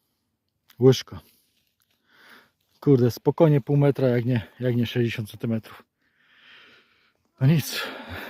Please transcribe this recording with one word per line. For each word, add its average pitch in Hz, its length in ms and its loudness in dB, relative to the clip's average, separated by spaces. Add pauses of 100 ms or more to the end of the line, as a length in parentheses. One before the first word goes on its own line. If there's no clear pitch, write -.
(800)
Łyżka. 123 420 2 (1600)
Kurde, 123 300 4
spokojnie 147 500 2
pół 143 160 -2
metra, 139 320 2
jak 120 160 0
nie, 123 220 -2 (140)
jak 123 160 -2
nie 120 100 0
sześćdziesiąt 117 440 -4
centymetrów. 113 520 -8 (1600)
No 131 60 2
nic. 151 340 0 (500)